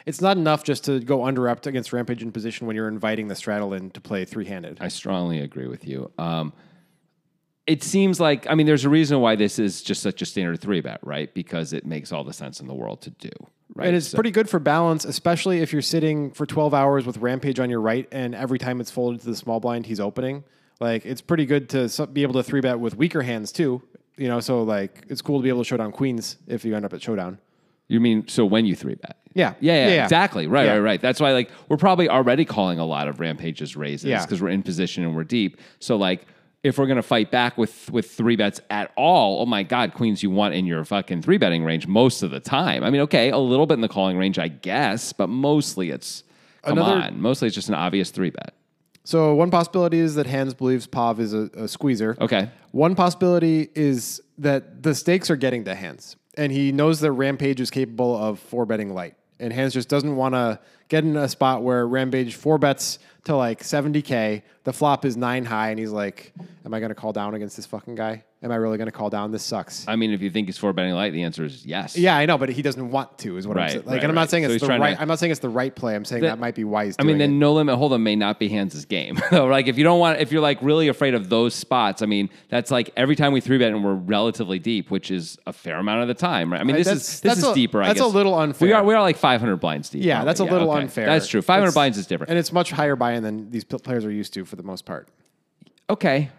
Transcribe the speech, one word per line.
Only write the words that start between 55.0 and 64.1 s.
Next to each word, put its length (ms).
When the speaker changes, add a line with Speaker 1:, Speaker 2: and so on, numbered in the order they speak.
Speaker 1:
are 60
getting 280
to 100
Hans, 400
and 160
he 180
knows 300
that 100
Rampage 500
is 120
capable 440
of 220
four 280
betting 280
light, 200
and 120
Hans 220
just 140
doesn't 260
wanna 460
get 140
in 140
a 120
spot 360
where 240
Rampage 480
four 220
bets 420
to, 120
like, 280
seventy 380
K, 400